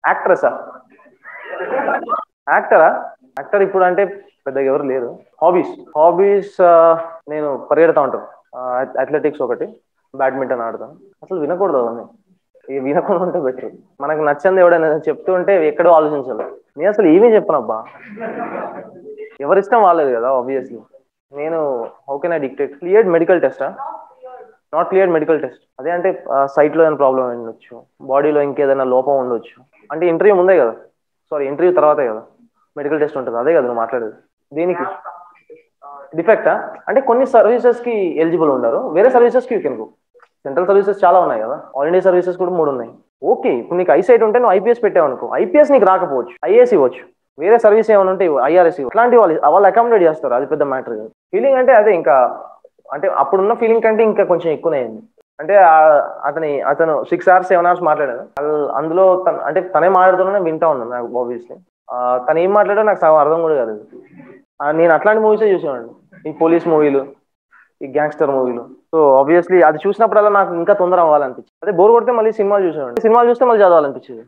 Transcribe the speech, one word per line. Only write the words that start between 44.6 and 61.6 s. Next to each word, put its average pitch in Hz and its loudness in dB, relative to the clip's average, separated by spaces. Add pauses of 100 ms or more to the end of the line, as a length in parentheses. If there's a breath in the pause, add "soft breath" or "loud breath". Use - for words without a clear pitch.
పెట్టావు 170 0
అనుకో, 120 -8
ఐపీఎస్ 220 2
నీకు 226 4
రాకపోవచ్చు, 175 0 (140)
ఐఏఎస్ 233 4
ఇవ్వచ్చు, 131 0 (340)
వేరే 208 2
service 220 4
ఏమైనా 196 4
ఉంటే 185 0
ఇవ్వ-, 143 0
ఐఆర్ఎస్ 160 2
ఇవ్వచ్చు, 131 -6
అట్లాంటి 240 2
వాళ్ళు, 170 4
వాళ్ళు 190 4
accommodate 220 2
చేస్తారు. 156 0
అది 135 -2
పెద్ద 143 -4
matter 131 -6
కాదు. 110 -10
ఫీలింగ్ 254 -2
అంటే 254 4
అదే, 214 4
ఇంకా 143 0 (480)
అంటే 185 -6
అప్పుడున్న 196 0
feeling 226 0
కంటే 220 0
ఇంకా 208 0
కొంచెం 165 -2
ఎక్కువనే 151 -4
అయింది. 110 -8 (380)
అంటే, 160 -2
ఆ, 156 6 (140)
అతని, 147 -4
అతను 147 -2
six 175 -2
అవర్స్, 180 4
seven 175 2
అవర్స్ 175 0
మాట్లాడాడు. 147 -2
అల్-, 147 -6
అందులో 180 0
తన, 156 -2
అంటే 160 -4
తనే 170 0
మాట్లాడుతున్నానే 190 2
వింటా 165 -2
ఉన్నాను 123 -4
నాకు, 123 -8
obviously. 120 -8 (340)